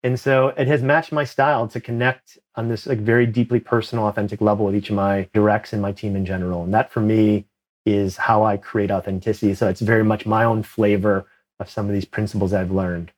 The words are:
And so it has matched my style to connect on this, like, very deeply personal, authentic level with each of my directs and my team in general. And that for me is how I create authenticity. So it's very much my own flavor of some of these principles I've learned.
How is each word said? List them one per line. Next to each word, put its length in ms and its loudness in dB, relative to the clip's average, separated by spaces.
And 140 0
so 300 2
it 200 -2
has 120 2
matched 300 0
my 140 -2
style 440 0
to 120 -8
connect 580 -4
on 140 -6
this, 180 -6
like, 120 -2
very 280 4
deeply 320 0
personal, 480 -2
authentic 340 -4
level 260 2
with 100 0
each 140 -4
of 60 0
my 380 0
directs 380 2
and 100 -4
my 80 -2
team 240 -6
in 100 -2
general. 380 -4
And 120 -4
that 180 0
for 80 -2
me 460 2
is 320 0
how 280 2
I 120 0
create 340 -4
authenticity. 640 -2
So 140 0
it's 120 -4
very 240 2
much 200 0
my 200 2
own 180 2
flavor 640 0
of 100 -10
some 180 -6
of 60 -2
these 120 -2
principles 480 -2
I've 180 -2
learned. 480 -4